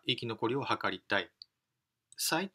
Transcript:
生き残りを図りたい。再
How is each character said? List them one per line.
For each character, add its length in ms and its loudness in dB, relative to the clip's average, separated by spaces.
生 80 2
き 120 -4
残 220 0
り 60 0
を 80 -2
図 280 0
り 80 -4
た 200 0
い。 100 -2
再 360 0